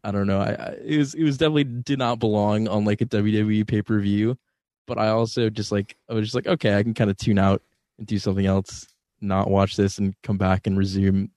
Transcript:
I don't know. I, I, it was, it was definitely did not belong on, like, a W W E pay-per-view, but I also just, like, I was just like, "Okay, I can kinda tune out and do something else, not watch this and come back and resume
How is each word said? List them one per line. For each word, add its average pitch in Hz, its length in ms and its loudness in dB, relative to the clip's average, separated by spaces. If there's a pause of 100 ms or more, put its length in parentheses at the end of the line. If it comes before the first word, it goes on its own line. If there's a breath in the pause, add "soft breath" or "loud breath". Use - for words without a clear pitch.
I 101 80 -6
don't 98 160 0
know. 98 140 2
I, 107 100 -2
I, - 320 -8
it 151 140 -2
was, 139 160 0
it 160 100 -2
was 139 140 0
definitely 151 260 2
did 127 360 -4
not 120 200 0
belong 107 480 2
on, 104 160 0
like, 104 180 2
a 113 40 2
W 104 320 0
W 107 240 2
E - 20 0
pay-per-view, 107 760 0 (500)
but 120 100 -6
I 110 120 0
also 113 400 0
just, 107 220 -6
like, 101 240 -2 (140)
I 117 40 -8
was 110 120 -2
just 117 100 -8
like, 160 120 -2
"Okay, 131 280 2
I 101 80 2
can 113 100 -2
kinda 104 200 0
tune 104 240 0
out 98 240 4 (360)
and 110 100 -14
do 104 120 -4
something 98 260 -2
else, 95 420 -2 (340)
not 98 280 0
watch 98 260 2
this 98 240 0
and 98 240 -2
come 98 160 -2
back 95 260 0
and 98 120 0
resume 98 600 0